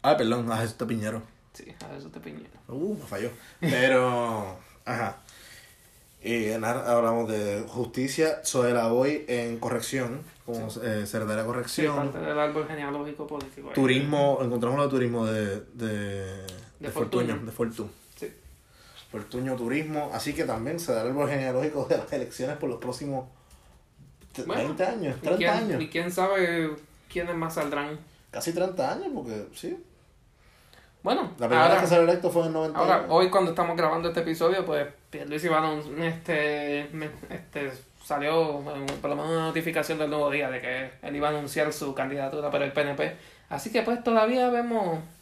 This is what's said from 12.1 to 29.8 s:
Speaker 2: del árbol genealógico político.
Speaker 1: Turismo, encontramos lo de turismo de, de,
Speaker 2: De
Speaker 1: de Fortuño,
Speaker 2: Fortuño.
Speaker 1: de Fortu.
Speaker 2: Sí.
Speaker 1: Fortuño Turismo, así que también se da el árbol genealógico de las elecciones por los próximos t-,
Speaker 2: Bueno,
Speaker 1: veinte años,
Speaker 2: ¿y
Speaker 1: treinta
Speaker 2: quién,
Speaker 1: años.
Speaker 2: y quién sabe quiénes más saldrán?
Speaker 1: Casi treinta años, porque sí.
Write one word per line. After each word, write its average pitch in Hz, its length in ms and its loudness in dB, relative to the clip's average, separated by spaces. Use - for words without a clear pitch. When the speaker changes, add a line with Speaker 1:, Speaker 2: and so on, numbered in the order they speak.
Speaker 2:
del 151 200 -2
árbol 151 280 0
genealógico 147 600 -6
político. 139 480 -10
Speaker 1:
Turismo, 139 680 4
encontramos 123 380 0
lo 143 60 4
de 139 40 0
turismo 120 380 2
de, 104 340 -2
de, 120 140 -6
Speaker 2:
De 95 200 -10
Speaker 1:
de - 100 -8
Fortuño, 120 380 0
Speaker 2:
Fortuño. 110 180 -4
Speaker 1:
de 117 60 -10
Fortu. 113 380 -4
Speaker 2:
Sí. - 140 -10
Speaker 1:
Fortuño 123 440 -4
Turismo, 147 580 -2
así 139 200 -4
que 156 120 -2
también 127 340 -2
se 165 140 -2
da 113 100 0
el 123 60 0
árbol 139 200 0
genealógico 135 560 0
de - 140 2
las - 120 -8
elecciones - 460 -4
por 147 120 -4
los 120 100 -6
próximos 131 480 -6
t-, 131 100 -10
Speaker 2:
Bueno, 175 200 -2
Speaker 1:
veinte - 200 -2
años, 185 340 -2
Speaker 2:
¿y - 40 -12
Speaker 1:
treinta 202 160 2
Speaker 2:
quién, - 140 2
Speaker 1:
años. 208 320 0
Speaker 2:
y 156 60 -6
quién 175 220 -2
sabe 175 640 2
quiénes 175 280 -4
más 160 180 -4
saldrán? 147 460 -2
Speaker 1:
Casi - 200 -4
treinta 180 420 0
años, 381 200 -4
porque 113 320 -6
sí. 359 220 -8